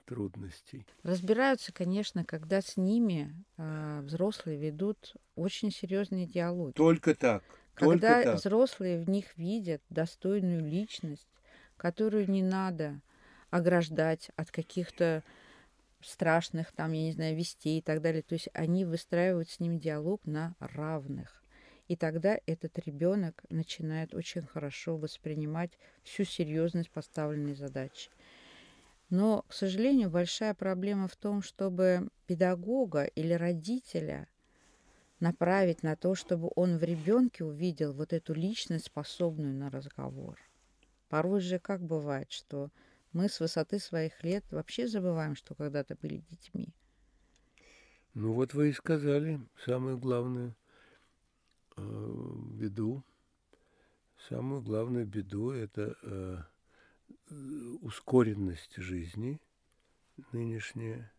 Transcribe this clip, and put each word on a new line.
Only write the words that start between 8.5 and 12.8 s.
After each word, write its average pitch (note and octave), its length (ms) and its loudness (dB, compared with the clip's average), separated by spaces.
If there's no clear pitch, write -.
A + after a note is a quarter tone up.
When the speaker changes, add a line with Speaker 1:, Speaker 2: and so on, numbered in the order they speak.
Speaker 2:
в E3+ 60 0
них G3 300 -2
видят F3 500 -2
достойную F3 760 0
личность, D#3 640 -4
которую G#3 520 2
не F#3+ 120 4
надо F3+ 600 0